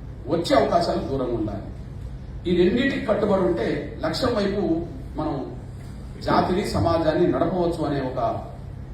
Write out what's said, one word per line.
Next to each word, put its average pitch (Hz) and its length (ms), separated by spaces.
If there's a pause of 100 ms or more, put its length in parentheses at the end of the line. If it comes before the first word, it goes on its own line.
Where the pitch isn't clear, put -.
(280)
వచ్చే 175 280
అవకాశాలకు - 520
దూరంగా 127 260
ఉండాలి. 101 320 (840)
ఈ 180 80
రెండింటికి 247 480
కట్టుబడి 196 360
ఉంటే 156 640
లక్ష్యం 240 300
వైపు 202 260 (540)
మనం 151 400 (680)
జాతిని, 180 440
సమాజాన్ని 165 600
నడపవచ్చు 170 580
అనే 135 160
ఒక 127 180 (760)